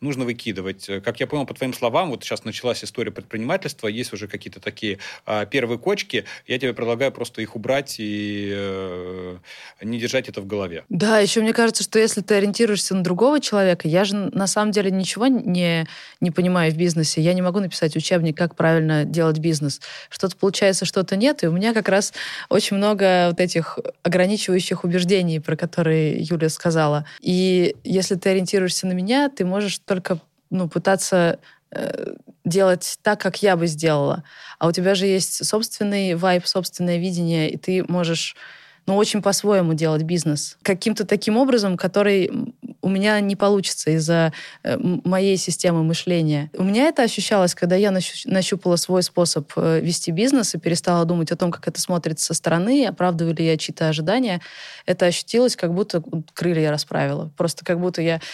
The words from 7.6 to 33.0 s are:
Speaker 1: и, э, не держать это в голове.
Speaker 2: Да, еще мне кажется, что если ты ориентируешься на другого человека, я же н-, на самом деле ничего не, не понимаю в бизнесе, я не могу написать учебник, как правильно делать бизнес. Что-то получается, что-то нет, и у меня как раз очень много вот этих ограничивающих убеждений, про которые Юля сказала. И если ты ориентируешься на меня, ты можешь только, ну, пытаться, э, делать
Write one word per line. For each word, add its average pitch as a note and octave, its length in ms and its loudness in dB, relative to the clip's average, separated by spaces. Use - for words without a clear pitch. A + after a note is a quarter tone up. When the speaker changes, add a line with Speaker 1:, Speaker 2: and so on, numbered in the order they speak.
Speaker 1:
и, G#2 560 -6
э, F#2 840 -8
не A#2 180 -6
держать A#2+ 300 -2
это G2+ 120 -10
в F#2+ 60 -12
голове. F#2+ 420 -6
Speaker 2:
Да, G#3 300 4
еще G#3 220 2
мне A3 120 2
кажется, A3+ 300 2
что - 160 0
если A3 220 2
ты G#3 140 2
ориентируешься G3+ 600 0
на F#3 80 0
другого G#3+ 360 4
человека, F#3+ 480 2
я F3+ 180 4
же G3 100 -2
н-, G3 180 -2
на F#3+ 140 0
самом G#3+ 240 0
деле G3 200 2
ничего F#3+ 360 0
не, F3 600 2
не F3 100 2
понимаю F3+ 400 2
в D#3 60 0
бизнесе, E3 440 0
я E3+ 120 4
не F3+ 80 0
могу F3+ 180 0
написать E3 380 -2
учебник, D#3+ 400 0
как E3+ 180 0
правильно D#3+ 500 2
делать D#3+ 340 2
бизнес. D3+ 420 -2
Что-то - 280 -4
получается, F#3+ 480 2
что-то F#3+ 300 -2
нет, C#4 280 2
и G3 40 4
у D#3+ 40 2
меня G3+ 220 0
как G#3+ 160 0
раз G3 240 2
очень G3+ 280 2
много F#3+ 520 4
вот F3 100 -2
этих F3 400 -2
ограничивающих F#3 800 0
убеждений, F3+ 560 2
про D#3 160 -4
которые D#3+ 680 0
Юля D#3+ 280 0
сказала. D3+ 560 0
И F3+ 600 2
если F#3 320 0
ты F3+ 140 0
ориентируешься F#3+ 580 0
на F#3 60 -2
меня, A#3+ 360 0
ты G#3 160 -2
можешь G3 340 -2
только, F#3 400 -4
ну, F3+ 200 -2
пытаться, F3+ 720 2
э, - 420 -6
делать F#3 560 2